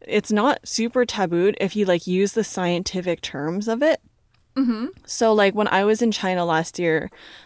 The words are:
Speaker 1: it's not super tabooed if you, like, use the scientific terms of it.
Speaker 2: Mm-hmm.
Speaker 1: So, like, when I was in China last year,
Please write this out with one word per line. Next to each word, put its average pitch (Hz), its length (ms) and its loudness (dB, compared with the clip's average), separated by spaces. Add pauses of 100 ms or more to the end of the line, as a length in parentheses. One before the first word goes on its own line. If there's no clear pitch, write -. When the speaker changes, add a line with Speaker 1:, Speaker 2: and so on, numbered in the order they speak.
Speaker 1:
it's - 300 -2
not 220 320 2
super 240 420 0
tabooed 185 540 0
if 190 160 0
you, 208 80 2
like, 180 220 2
use 185 280 2
the 220 100 0
scientific 180 760 -2
terms 170 480 -6
of 226 140 -2
it. 311 180 2 (560)
Speaker 2:
Mm-hmm. 240 320 -2 (180)
Speaker 1:
So, 226 280 2
like, 202 200 4
when 208 140 0
I 190 180 2
was 214 160 2
in 233 100 2
China 185 320 -2
last 170 360 -2
year, 160 320 0 (340)